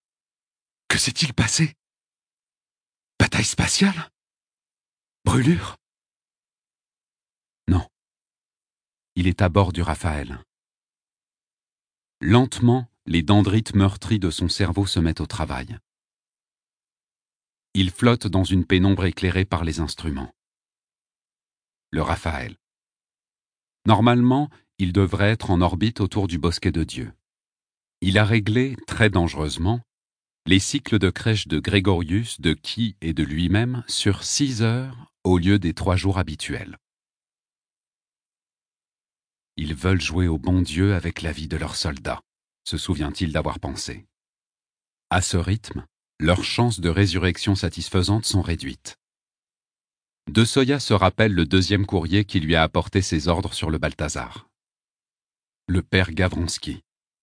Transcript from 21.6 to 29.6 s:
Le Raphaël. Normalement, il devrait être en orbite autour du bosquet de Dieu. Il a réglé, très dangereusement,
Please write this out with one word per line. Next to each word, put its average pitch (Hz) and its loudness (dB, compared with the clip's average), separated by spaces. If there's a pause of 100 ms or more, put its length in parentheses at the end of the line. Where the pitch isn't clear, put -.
Le 80 -2
Raphaël. 73 -4 (1300)
Normalement, 123 4 (260)
il 92 -2
devrait 98 2
être 110 -2
en 87 4
orbite 90 0
autour 98 -2
du 85 -4
bosquet 85 -2
de 80 -2
Dieu. - -10 (880)
Il 95 2
a 107 4
réglé, 117 0 (100)
très 110 2
dangereusement, 85 0 (640)